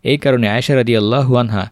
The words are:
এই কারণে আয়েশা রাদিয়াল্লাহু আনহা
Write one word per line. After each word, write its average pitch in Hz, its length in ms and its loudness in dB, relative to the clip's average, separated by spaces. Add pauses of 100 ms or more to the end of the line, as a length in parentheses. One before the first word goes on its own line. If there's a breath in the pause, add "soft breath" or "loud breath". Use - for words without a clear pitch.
এই 143 140 0
কারণে 123 320 0
আয়েশা 123 260 -2
রাদিয়াল্লাহু 120 600 0
আনহা 110 360 -2